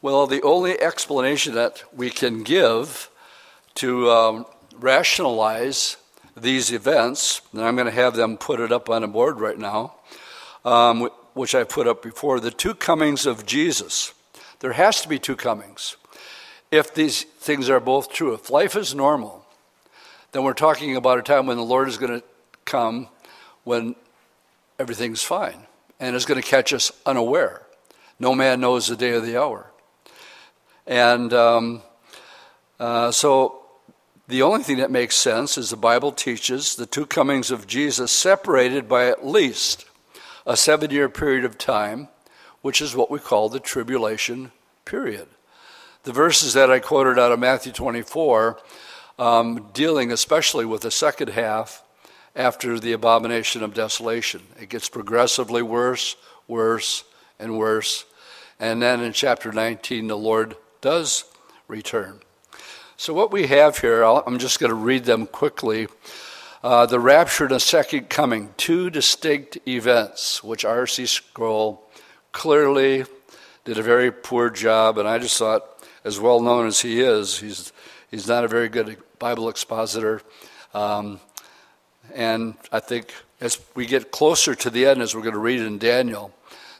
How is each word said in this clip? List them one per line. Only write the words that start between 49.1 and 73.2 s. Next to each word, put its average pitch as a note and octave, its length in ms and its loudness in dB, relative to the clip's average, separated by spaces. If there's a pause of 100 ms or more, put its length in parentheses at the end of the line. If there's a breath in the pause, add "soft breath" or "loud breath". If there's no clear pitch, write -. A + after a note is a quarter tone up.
um, A#2 520 0
dealing C#3 380 0
especially C#3 540 0
with A2 180 -6
the A2+ 80 -6
second D3 380 -2
half G#2+ 560 -6 (500 soft breath)
after A#2+ 460 -2
the A#2 120 -4
abomination A2+ 680 0
of G#2+ 100 -6
desolation. A2+ 760 -6 (120)
It G2+ 80 -18
gets A#2 200 -10
progressively A#2+ 720 0
worse, A#2+ 540 -2 (320 soft breath)
worse, A2+ 560 -2 (340 soft breath)
and A2 180 -8
worse. A2 480 -2 (540 loud breath)
And A2+ 240 -2
then B2 180 2
in A#2 120 -6
chapter A#2 400 0
nineteen, A2+ 560 -4
the G#2+ 100 -4
Lord A2 380 0 (240)
does D3+ 440 -2 (440 soft breath)
return. G#2 520 -8 (760 loud breath)
So - 180 -8
what G#3 160 2
we G3 160 0
have C#3+ 320 6
here, A#2 240 2
I'll, A#2 240 4
I'm B2 120 -4
just B2+ 200 -2
gonna A#2 160 0
read A#2+ 300 0
them A2+ 240 0
quickly. A2 580 -4 (800 loud breath)
Uh, A#2+ 200 6
the B2 140 2
rapture C#3+ 460 6
and C3 100 0
the B2 60 0
second C#3+ 500 0
coming, A#2 460 -2
two F3+ 340 0
distinct D3 680 -2 (120)
events, A#2+ 760 0
which A2 220 -10
R A#2+ 240 -2
C B2+ 180 -6
Sproul A2 800 -4 (440 soft breath)
clearly C#3 720 2 (600 loud breath)